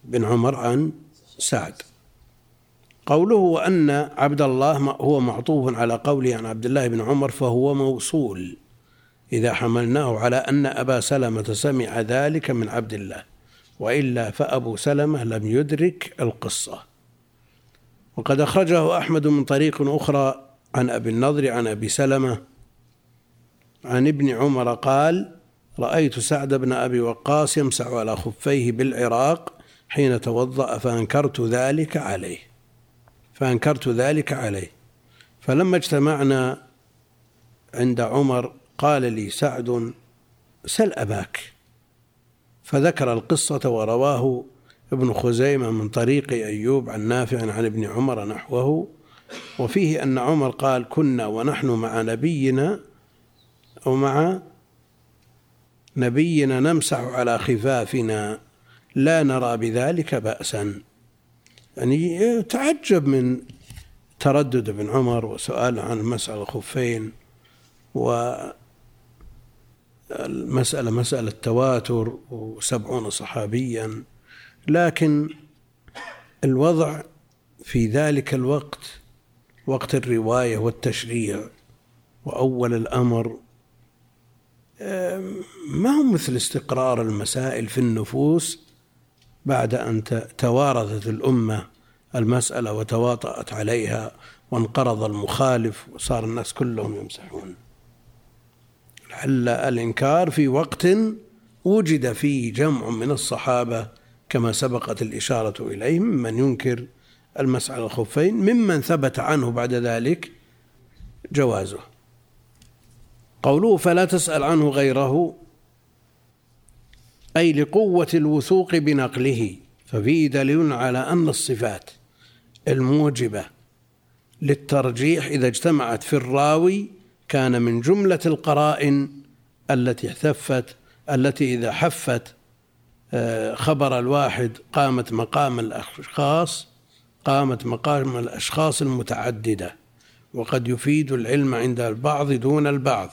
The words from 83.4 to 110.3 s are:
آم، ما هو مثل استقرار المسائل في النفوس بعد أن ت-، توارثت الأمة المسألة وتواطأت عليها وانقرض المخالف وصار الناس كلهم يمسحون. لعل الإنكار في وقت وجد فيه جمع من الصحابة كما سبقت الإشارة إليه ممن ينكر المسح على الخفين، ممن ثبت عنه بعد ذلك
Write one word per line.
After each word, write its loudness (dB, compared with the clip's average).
آم، -6
ما 0
هو 4
مثل 2
استقرار -2
المسائل -4
في -6
النفوس 0
بعد 2
أن -2
ت-، -4
توارثت 0
الأمة 0
المسألة 0
وتواطأت -2
عليها -4
وانقرض 0
المخالف 0
وصار -4
الناس -6
كلهم -4
يمسحون. -14
لعل 0
الإنكار 0
في 2
وقت 0
وجد 2
فيه -2
جمع 0
من -2
الصحابة -2
كما 0
سبقت -4
الإشارة -4
إليه 0
ممن 0
ينكر 0
المسح 0
على -6
الخفين، 0
ممن 4
ثبت 0
عنه 0
بعد -2
ذلك -2